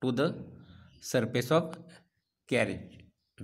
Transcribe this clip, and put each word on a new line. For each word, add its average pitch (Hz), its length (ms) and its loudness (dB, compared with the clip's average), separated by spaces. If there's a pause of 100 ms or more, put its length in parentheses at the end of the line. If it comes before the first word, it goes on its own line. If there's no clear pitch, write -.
to 127 60 2
the 127 160 4 (800)
surface 123 440 2
of 170 220 2 (760)
carriage 101 460 0 (500)